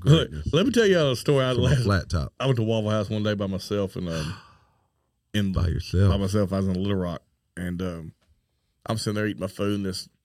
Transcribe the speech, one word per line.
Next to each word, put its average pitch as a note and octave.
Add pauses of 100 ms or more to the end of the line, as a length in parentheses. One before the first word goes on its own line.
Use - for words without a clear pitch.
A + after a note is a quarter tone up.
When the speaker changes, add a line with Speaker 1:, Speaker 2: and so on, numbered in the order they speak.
Speaker 1:
Look, D3
Speaker 2:
greatness. D#2
Speaker 1:
let F3+
me C4
tell A#3
y'all E3
a A#2+
story. C3+
I B2+
Speaker 2:
From -
a B2+
Speaker 1:
last, B2+
Speaker 2:
flat G2
top. D2+
Speaker 1:
I A#2+
went C3+
to A2+
Waffle A2
House G#2+
one G#2+
day G#2+
by G2+
myself, F#2+
and, F2+
um, E2 (480)
Speaker 2:
<gasps> -
Speaker 1:
in G2
Speaker 2:
By F2
yourself. F#2
Speaker 1:
by G2
myself. G2
I G2
was G2
in F#2+
Little G2
Rock, F2 (340)
and, F2
um, E2+ (720)
I'm A2+
sitting G#2
there G#2+
eating -
my F#2
food, G2+
and G2
this F#2 (160)